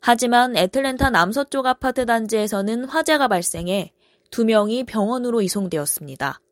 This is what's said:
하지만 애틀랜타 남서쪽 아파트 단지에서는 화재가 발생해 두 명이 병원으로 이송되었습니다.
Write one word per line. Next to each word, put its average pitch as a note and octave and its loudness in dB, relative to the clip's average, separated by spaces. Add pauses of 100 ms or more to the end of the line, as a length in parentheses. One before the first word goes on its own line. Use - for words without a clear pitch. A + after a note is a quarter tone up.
하지만 A#3+ 4
애틀랜타 C4 0
남서쪽 B3 0
아파트 B3+ 0
단지에서는 A3 -2
화재가 D#4 2
발생해 F3 -2 (380)
두 A#3 0
명이 A3 2
병원으로 A#3 -2
이송되었습니다. D3+ -4 (100)